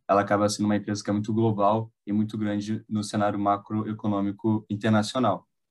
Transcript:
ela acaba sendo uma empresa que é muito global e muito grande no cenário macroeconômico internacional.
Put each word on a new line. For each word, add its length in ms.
ela 140
acaba 260
sendo 160
uma 120
empresa 280
que 60
é 20
muito 220
global 580
e 80
muito 240
grande 500
no 160
cenário 340
macroeconômico 1300
internacional. 760